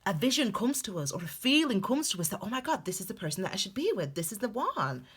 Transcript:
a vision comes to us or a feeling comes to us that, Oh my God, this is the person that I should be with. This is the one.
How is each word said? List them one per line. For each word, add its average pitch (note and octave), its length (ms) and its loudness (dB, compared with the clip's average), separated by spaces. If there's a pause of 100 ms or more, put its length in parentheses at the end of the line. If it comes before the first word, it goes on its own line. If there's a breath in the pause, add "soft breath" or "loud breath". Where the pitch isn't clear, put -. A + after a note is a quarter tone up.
a G3 60 2
vision B3 400 2
comes B3 300 2
to F#3 160 -6
us C#3+ 140 -2
or - 100 -4
a E3+ 40 -6
feeling C4 540 4
comes C4+ 300 2
to F3+ 100 -2
us E3 80 0
that, - 140 -4
Oh F#3 60 -6
my B3+ 120 -2
God, D4+ 240 0
this F#3 160 -4
is F#3 60 -6
the - 80 -6
person E3+ 280 -4
that F#3 100 -2
I - 40 -6
should G3 180 -4
be F4 200 0
with. D3+ 200 -2
This E3+ 180 -2
is G#3+ 60 -8
the A#3+ 100 -2
one. D#3 560 0 (120)